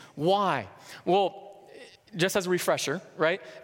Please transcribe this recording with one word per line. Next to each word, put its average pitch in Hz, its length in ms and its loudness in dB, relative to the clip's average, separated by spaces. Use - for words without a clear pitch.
Why? 160 520 2
Well, 180 560 0
just 185 200 2
as 180 100 0
a - 20 -2
refresher, 165 540 0
right? 170 200 2